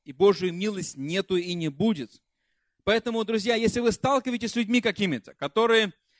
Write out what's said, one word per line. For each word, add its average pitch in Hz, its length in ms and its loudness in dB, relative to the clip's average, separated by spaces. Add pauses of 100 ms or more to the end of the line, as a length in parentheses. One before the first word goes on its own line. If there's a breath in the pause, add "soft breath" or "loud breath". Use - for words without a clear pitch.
и 151 80 -16
Божию 180 420 2
милость 185 440 -6
нету 180 400 -4
и 175 160 -4
не 165 160 -4
будет. 147 520 -2 (640)
Поэтому, 226 400 0
друзья, 220 320 0
если 220 240 0
вы 233 140 2
сталкиваетесь 247 580 -2
с - 60 -6
людьми 233 240 2
какими-то, 190 540 -2
которые 220 580 2 (260)